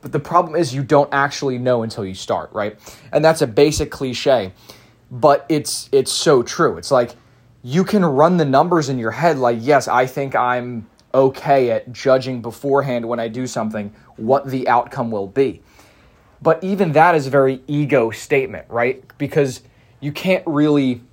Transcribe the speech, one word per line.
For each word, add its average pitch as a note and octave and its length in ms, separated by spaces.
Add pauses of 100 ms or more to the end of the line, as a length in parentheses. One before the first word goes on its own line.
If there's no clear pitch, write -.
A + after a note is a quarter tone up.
But - 100
the D3 80
problem E3 360
is D3+ 180
you C#3 80
don't C#3+ 280
actually C#3 460
know B2 280
until A2 200
you F#2+ 100
start, F2+ 380
right? G#2 260 (320)
And D3+ 140
that's D#3+ 160
a D3+ 60
basic D3 440
cliche, B2 640 (580)
but C#3 380
it's, - 420
it's C3+ 220
so C#3 300
true. A#2 340
It's E2 140
like, B2 220 (520)
you D3 200
can F#3+ 200
run D#3+ 340
the D#3 60
numbers D3+ 440
in C3+ 100
your A2+ 140
head, D3 260
like, A#2+ 220
"Yes, C3 260
I B2+ 200
think C3+ 280
I'm B2 540 (260)
okay C3+ 560
at A2+ 220
judging C3 500
beforehand B2 640
when A#2 140
I A#2 80
do B2 180
something G#2+ 480 (220)
what C3 320
the C3 180
outcome A#2+ 460
will G2+ 160
be." C3+ 340 (800)
But E3 220
even F#3+ 300
that E3+ 200
is C#3 140
a - 20
very C3+ 380
ego C#3+ 420
statement, A2 580
right? A#2+ 360 (120)
Because C#3 440 (400)
you C#3+ 100
can't F#3 340
really C#3+ 580 (100)